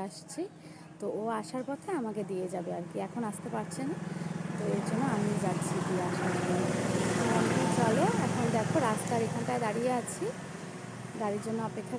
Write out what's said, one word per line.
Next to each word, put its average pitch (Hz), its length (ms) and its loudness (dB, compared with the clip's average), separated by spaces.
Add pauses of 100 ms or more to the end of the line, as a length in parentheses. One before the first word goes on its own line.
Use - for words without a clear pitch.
আসছি। - 360 -8 (580)
তো 208 60 -4 (140)
ও - 20 -2 (180)
আসার 254 280 -4
পথে 285 200 -6 (120)
আমাকে 214 300 -2
দিয়ে 185 240 -2
যাবে 180 240 -4
আর 175 120 -4
কি, - 60 -6 (120)
এখন 233 220 -4
আসতে - 260 -8
পারছে 220 320 -4
না, 349 80 -2 (600)
তো 208 60 -2 (140)
এর 202 120 0
জন্য 220 140 0 (140)
আমি 208 160 2 (120)
যাচ্ছি 180 300 0 (140)
দিয়ে 180 220 2
আসার 180 220 0 (100)
জন্য। 180 200 2 (920)
তো - 80 4 (160)
চলো, 240 260 6 (220)
এখন - 180 2 (120)
দেখো 220 200 2 (120)
রাস্তার 220 380 2
এখানটায় 240 400 0
দাঁড়িয়ে 233 260 2 (100)
আছি, - 240 -4 (960)
গাড়ির 208 240 0
জন্য 226 140 -2 (100)
অপেক্ষা 233 280 -6